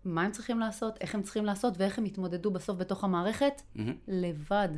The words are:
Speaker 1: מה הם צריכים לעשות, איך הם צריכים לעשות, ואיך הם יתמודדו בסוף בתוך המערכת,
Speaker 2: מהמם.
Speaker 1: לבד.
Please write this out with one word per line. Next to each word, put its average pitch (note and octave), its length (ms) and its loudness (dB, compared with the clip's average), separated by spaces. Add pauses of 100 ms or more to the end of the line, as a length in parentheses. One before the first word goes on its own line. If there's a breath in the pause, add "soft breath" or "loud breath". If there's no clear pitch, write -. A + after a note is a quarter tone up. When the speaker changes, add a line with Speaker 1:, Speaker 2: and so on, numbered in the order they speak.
Speaker 1:
מה E3+ 180 2
הם G3+ 80 2
צריכים A#3 280 -2
לעשות, A3 420 -2
איך F#3 140 -4
הם G#3 80 0
צריכים G#3+ 220 -2
לעשות, G3+ 340 2
ואיך G3 200 2
הם A3 80 2
יתמודדו F3+ 440 -2
בסוף F#3 260 -2
בתוך F#3 280 -2
המערכת, G#3+ 580 2 (120)
Speaker 2:
מהמם. A2 180 -2 (160)
Speaker 1:
לבד. F3+ 680 0